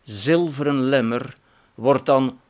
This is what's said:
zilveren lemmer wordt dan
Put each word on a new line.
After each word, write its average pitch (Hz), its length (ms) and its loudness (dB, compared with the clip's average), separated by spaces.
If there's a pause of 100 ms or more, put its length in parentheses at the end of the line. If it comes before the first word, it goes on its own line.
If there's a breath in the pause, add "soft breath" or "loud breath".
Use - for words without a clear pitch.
zilveren 143 800 0
lemmer 127 540 -2 (380 soft breath)
wordt 127 320 0
dan 135 340 2 (100)